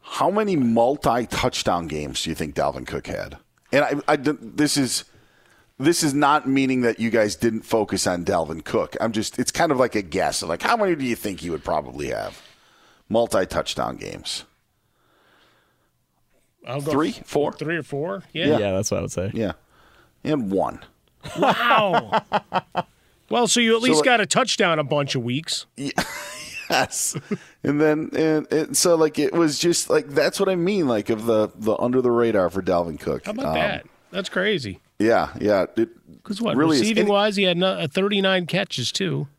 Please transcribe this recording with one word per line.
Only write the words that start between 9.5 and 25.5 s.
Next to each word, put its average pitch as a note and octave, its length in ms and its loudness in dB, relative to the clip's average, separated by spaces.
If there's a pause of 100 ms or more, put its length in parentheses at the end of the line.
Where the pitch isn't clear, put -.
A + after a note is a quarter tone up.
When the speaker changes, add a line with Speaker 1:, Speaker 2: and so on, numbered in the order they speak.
Speaker 1:
kind E3 220 0
of B2+ 60 0
like B2 180 2
a G#2+ 60 0
guess. D#2+ 400 -2
Like, E2+ 200 -4
how - 140 2
many G3 180 0
do C#3 100 -4
you A#2 120 -2
think F#2+ 240 -8
he E2+ 100 -8
would D#2 140 -6
probably C#2+ 460 -4
have? G#1 300 -8 (680)
Multi-touchdown F#2 880 0
games. - 460 -10 (2250)
Speaker 2:
I'll C3+ 140 -6
go D3 120 -4
Speaker 1:
Three, D3+ 180 2
Speaker 2:
f-, - 160 -14
Speaker 1:
four? D3 260 0
Speaker 2:
three D#3 240 -6
or D3+ 60 -6
four? E3+ 400 -8 (100)
Yeah. E3 140 -2
Speaker 1:
Yeah. - 120 4
Speaker 3:
Yeah, G2+ 140 0
that's F#2+ 180 -2
what F#2+ 80 0
I - 40 -2
would - 100 -6
say. F#2+ 220 -4
Speaker 1:
Yeah. G#2+ 180 -2 (680)
And B2+ 280 -2
one. F2 300 -2 (580)
Speaker 2:
Wow. A3 880 2
<laughs> - 60 -6 (1000)
Well, A#3 180 2
so - 100 2
you A3+ 160 4
at A#3 60 2
Speaker 1:
So B3 80 2
Speaker 2:
least D4+ 140 6
Speaker 1:
it - 20 2
Speaker 2:
got A#3+ 160 4
a G3 60 2
touchdown G3 520 2
a D3 60 0
bunch C#3+ 300 -2
of B2+ 80 -2
weeks. B2 420 -6 (120)